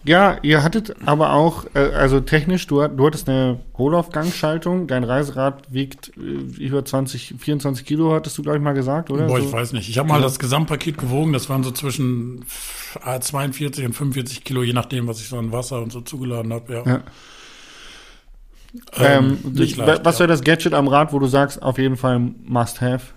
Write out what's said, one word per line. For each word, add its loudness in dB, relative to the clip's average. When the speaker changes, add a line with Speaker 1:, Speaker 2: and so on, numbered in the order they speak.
Speaker 1:
ja, 6
ihr 4
hattet 0
aber 4
auch, 2
äh, 2
also 4
technisch, 0
du, 4
du 2
hattest 0
eine 0
Rohlauf-Gangschaltung, 0
dein 0
Reiserad -2
wiegt, -6
äh, -18
über -4
zwanzig, -4
vierundzwanzig -4
Kilo, 2
hattest -4
du, -8
glaub -2
ich, 0
mal 0
gesagt, -2
oder? 0
Speaker 2:
Boah, 2
Speaker 1:
So. 0
Speaker 2:
ich -6
weiß -4
nicht. -4
Ich -2
hab 0
mal 4
Speaker 1:
Ja. 4
Speaker 2:
das 0
Gesamtpaket -2
gewogen, 0
das -2
waren 0
so -6
zwischen, -4
ah, -6
zweiundvierzig -4
und -2
fünfundvierzig -6
Kilo, -2
je 0
nachdem, -2
was -6
ich -12
so -8
an -4
Wasser -4
und -8
so -10
zugeladen -6
hab, -8
ja. -6
Speaker 1:
Ja. 2
Speaker 2:
Ähm, 6
Speaker 1:
Ähm, -6
Speaker 2:
nicht 0
Speaker 1:
wa-, -2
Speaker 2:
leicht, 4
Speaker 1:
was 4
Speaker 2:
ja. 0
Speaker 1:
wär 6
das 2
Gadget 4
am 4
Rad, 4
wo 0
du 2
sagst, 2
auf 0
jeden 2
Fall 0
Must-Have? -2